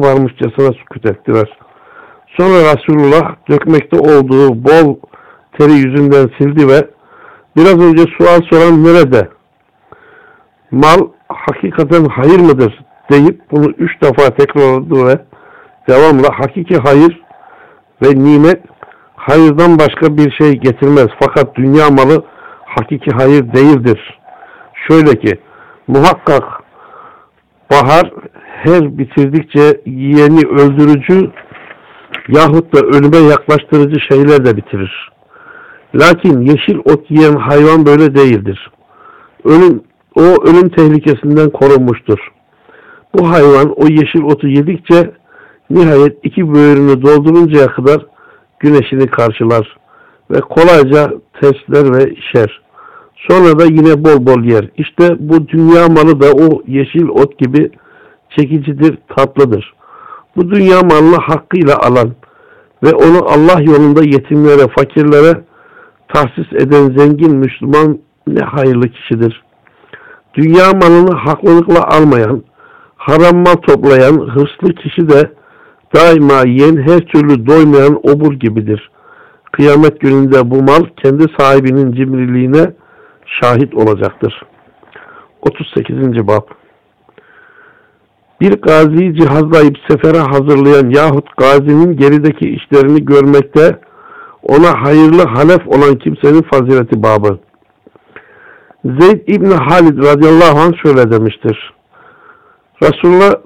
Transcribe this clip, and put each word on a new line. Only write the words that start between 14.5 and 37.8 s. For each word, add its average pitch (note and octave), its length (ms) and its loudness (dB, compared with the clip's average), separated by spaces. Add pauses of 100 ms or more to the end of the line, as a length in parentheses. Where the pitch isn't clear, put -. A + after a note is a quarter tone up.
ve C3 120 0 (680)
devamla, C#3 380 2 (120)
"Hakiki E3+ 380 -6
hayır C#3+ 440 0 (840)
ve C3 60 2
nimet D3 520 2 (540)
hayırdan D#3+ 640 2
başka D3+ 380 0
bir D3 140 0
şey D3+ 220 0
getirmez. C3+ 540 0 (120)
Fakat C#3 360 -2
dünya C#3+ 340 0
malı C#3 360 0 (400)
hakiki - 460 -8
hayır C3 420 0
değildir." C3 680 -2 (680)
Şöyle D3+ 320 2
ki, G2+ 200 -4 (480)
muhakkak C#3 560 -2 (1300)
bahar C#3+ 420 0 (300)
her D3+ 540 -4
bitirdikçe C#3+ 880 -2
yeni D3 600 0
öldürücü D3 840 0 (960)
yahut D#3 480 0
da C#3+ 40 4
ölüme C#3+ 380 0
yaklaştırıcı D3 840 0 (120)
şeyler C#3+ 340 2
de A2+ 120 0
bitirir. - 540 -12 (840)
Lakin E3 460 0
yeşil D3 360 -2
ot D3+ 340 -2
yiyen D3+ 240 2
hayvan D3 500 2